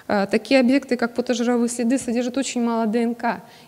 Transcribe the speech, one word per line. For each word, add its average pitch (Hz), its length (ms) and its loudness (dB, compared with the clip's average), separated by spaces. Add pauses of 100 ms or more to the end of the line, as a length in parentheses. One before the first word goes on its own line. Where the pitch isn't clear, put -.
э, 202 220 2
такие 226 300 4
объекты, 254 360 2
как 240 180 -4
потожировые 240 560 0
следы, 240 280 0
содержат 247 380 -2
очень 254 260 -2
мало 226 240 0
Д 226 160 0
Н 233 120 -2
К, 220 260 -4 (280)